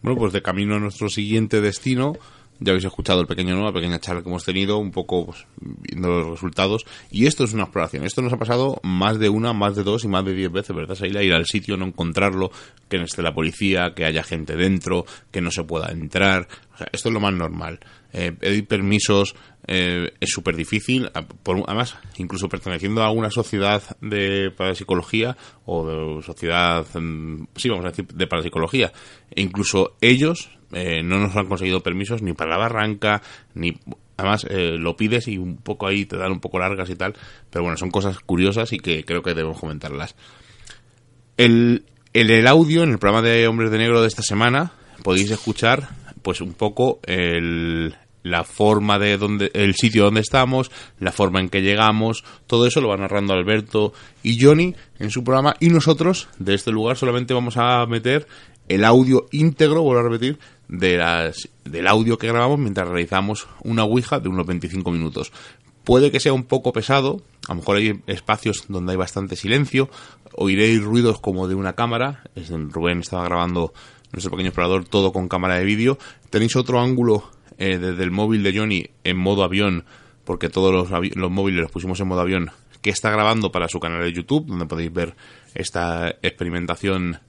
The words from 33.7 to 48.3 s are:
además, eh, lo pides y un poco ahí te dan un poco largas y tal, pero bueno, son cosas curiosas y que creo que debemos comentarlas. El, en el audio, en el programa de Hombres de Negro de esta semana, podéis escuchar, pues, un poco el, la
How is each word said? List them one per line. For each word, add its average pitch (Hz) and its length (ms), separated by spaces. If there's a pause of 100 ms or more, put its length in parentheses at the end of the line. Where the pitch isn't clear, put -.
además, 101 320
eh, 87 280
lo 82 200
pides 113 320
y 104 80
un 92 200
poco 101 300
ahí 98 180
te 92 120
dan 92 160
un 90 80
poco 92 180
largas 92 300
y 90 60
tal, 92 180 (360)
pero 87 140
bueno, 85 140
son 87 140
cosas 98 280
curiosas 98 540
y 104 60
que 78 260
creo 85 160
que 87 120
debemos 80 260
comentarlas. 73 560 (1200)
El, 120 480 (280)
en 113 160
el 113 180
audio, 160 360
en 160 80
el 107 80
programa 107 280
de 117 200
Hombres 113 240
de 110 60
Negro 117 240
de 113 60
esta 110 140
semana, 120 520 (300)
podéis 95 280
escuchar, 117 580 (320)
pues, - 200
un 90 120
poco 110 500
el, 82 920 (280)
la 87 200